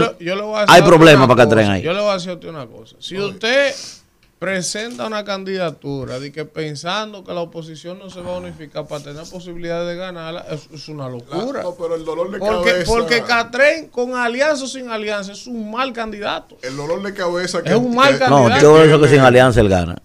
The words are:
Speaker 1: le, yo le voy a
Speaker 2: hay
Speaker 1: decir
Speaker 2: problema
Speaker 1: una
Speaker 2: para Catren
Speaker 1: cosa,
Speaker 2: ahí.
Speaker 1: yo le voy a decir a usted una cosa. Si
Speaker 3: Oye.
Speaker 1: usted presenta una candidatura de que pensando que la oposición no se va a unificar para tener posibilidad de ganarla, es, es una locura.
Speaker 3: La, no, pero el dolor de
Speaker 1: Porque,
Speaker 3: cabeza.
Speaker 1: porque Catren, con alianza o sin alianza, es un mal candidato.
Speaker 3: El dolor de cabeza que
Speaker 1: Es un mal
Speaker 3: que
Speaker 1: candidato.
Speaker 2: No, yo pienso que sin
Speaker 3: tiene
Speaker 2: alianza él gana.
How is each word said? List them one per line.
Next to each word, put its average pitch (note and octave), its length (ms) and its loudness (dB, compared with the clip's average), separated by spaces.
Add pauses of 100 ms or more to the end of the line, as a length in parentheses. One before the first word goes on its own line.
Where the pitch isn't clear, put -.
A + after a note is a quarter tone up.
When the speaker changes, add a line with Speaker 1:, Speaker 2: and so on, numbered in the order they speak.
(200)
Speaker 1:
le, E3+ 60 -16
yo F#3 100 -4
le G#3 60 -6
voy G#3+ 140 -8
a G#3+ 40 -2
Speaker 2:
hay G#3 60 0
Speaker 1:
decir F3 180 8
Speaker 2:
problema D#3 400 8
Speaker 1:
una B2 100 4
Speaker 2:
para A#2+ 140 6
Catren A2 180 4
Speaker 1:
cosa, G2+ 80 0
Speaker 2:
ahí. F#2 80 -4
Speaker 1:
yo E3 100 -4
le G3 80 -4
voy G#3 100 0
a G3 40 -2
decir F#3 160 -8
a F3+ 40 -12
usted E3+ 140 -16
una D3+ 180 -14
cosa. A2 320 -20
Si - 180 -14
Speaker 3:
Oye. G3+ 100 -6
Speaker 1:
usted A#3 480 -2 (640)
presenta G#3 680 -8
una G#3+ 180 -8
candidatura E3 960 -8
de C#3+ 100 -14
que D3+ 140 -12
pensando F3 800 -10
que F#3 80 -14
la F3 80 -8
oposición E3 580 -14
no G3 100 -20
se F3+ 120 -18
va F3+ 160 -10
a - 20 -10
unificar D#3 480 -14
para D3 160 -12
tener D3 220 -18
posibilidad E3+ 600 -10
de F3 120 -8
ganarla, F3 540 -14
es, D3+ 220 -12
es D3+ 160 -18
una C#3+ 200 -12
locura. D#3 520 -10
Speaker 3:
La, - 40 -8
no, F3 100 -8
pero E3+ 220 -8
el D#3+ 80 -12
dolor E3 260 -6
de G3+ 80 -12
Speaker 1:
Porque, G#3 320 -2
Speaker 3:
cabeza. F3+ 220 -2
Speaker 1:
porque A#3 300 0
Catren, A#3+ 680 0
con B3 260 -6
alianza B3+ 500 -2
o B3+ 40 -10
sin B3+ 220 -14
alianza, G#3 420 -8
es G3+ 140 -20
un A3+ 240 -12
mal B3 220 -6
candidato. G#3+ 680 -10
Speaker 3:
El C3 140 -10
dolor D#3+ 260 -6
de G3 120 -8
cabeza F3 480 -4
que D#3 80 -4
Speaker 1:
Es F#3 60 4
un B3 200 -2
mal C4+ 160 4
Speaker 3:
que B3+ 80 -2
Speaker 1:
candidato. C#3+ 340 4
Speaker 2:
No, C4+ 60 2
yo D3+ 140 10
pienso D#3 260 8
que D3+ 60 6
sin C3+ 80 4
Speaker 3:
tiene C3+ 120 8
Speaker 2:
alianza B2 340 6
él G#2 100 4
gana. E2+ 340 0